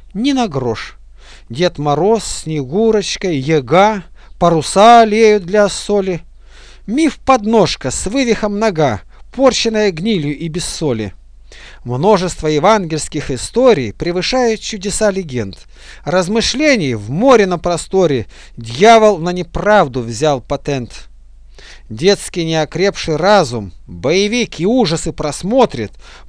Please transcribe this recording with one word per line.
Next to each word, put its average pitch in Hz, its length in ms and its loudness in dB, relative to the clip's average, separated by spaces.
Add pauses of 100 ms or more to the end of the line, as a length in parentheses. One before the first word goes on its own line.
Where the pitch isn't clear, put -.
(140)
ни 254 180 -2
на 247 160 0
грош. 120 480 -6 (520)
Дед 165 300 -2
Мороз, 156 460 0
Снегурочка, 185 1040 -2
Яга, 160 720 2 (380)
паруса 196 640 6
леют 214 400 2
для 202 240 2
соли. 190 520 -4 (680)
Миф 277 320 0
подножка, 214 720 0
с - 140 -6
вывихом 220 520 -2
нога, 156 440 0 (300)
порченная 220 600 2
гнилью 156 440 -2
и 165 120 -6
без 160 160 -8
соли. 110 500 -4 (680)
Множество 170 600 0
евангельских 156 840 0
историй 143 600 0
превышает 214 680 -2
чудеса 208 500 -4
легенд. 127 480 -6 (440)
Размышлений 196 920 0
в 104 160 -8
море 214 340 4
на 180 140 -2
просторе 160 680 0 (300)
дьявол 202 640 4
на 175 140 -4
неправду 170 680 0
взял 120 400 -2
патент. - 680 -8 (800)
Детский 170 560 -2
неокрепший 160 680 -2
разум, 143 560 2 (140)
боевик 190 760 -2
и 165 60 -2
ужасы 170 460 0
просмотрит, 156 800 -2 (360)